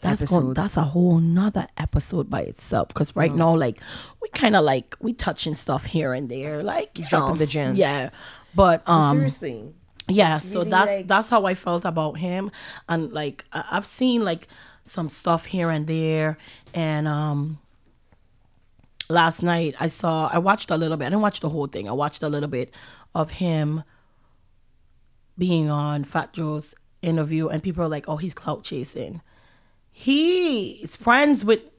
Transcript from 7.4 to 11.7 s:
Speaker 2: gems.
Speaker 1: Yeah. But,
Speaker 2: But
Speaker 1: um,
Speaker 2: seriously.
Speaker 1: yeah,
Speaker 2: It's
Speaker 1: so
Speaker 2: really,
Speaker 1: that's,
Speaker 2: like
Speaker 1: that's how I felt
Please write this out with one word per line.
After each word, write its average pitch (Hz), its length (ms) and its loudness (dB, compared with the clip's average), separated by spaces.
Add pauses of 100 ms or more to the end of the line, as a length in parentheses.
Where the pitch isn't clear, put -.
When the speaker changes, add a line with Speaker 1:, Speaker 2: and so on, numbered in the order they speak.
Speaker 2:
gems. 139 300 -2
Speaker 1:
Yeah. 143 320 2 (440)
But, 175 320 4
Speaker 2:
But 170 60 2
Speaker 1:
um, 151 260 6
Speaker 2:
seriously. 139 560 -4 (360)
Speaker 1:
yeah, 185 280 4
Speaker 2:
It's 180 140 -6
Speaker 1:
so 196 80 -2
Speaker 2:
really, 170 120 -2
Speaker 1:
that's, 190 200 6
Speaker 2:
like 190 160 -4
Speaker 1:
that's 202 220 2
how 214 160 4
I 185 100 2
felt 175 300 -2